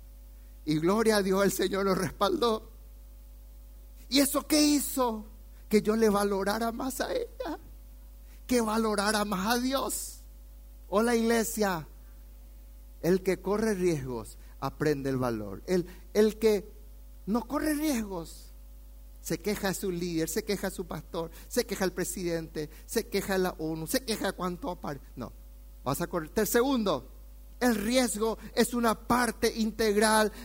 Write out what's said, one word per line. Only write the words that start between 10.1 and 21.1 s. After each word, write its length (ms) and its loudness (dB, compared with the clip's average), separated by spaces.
Hola, 260 4
iglesia. 720 2
El 220 2
que 180 0
corre 340 0
riesgos 640 -2
aprende 500 0
el 80 2
valor. 500 -2
El, 200 2
el 260 4
que 320 2
no 220 0
corre 280 -2
riesgos 760 -4
se 180 -4
queja 280 -2
de 60 0
su 180 -2
líder, 360 0
se 160 -4
queja 260 -2
de 40 -8
su 120 -8
pastor, 440 -8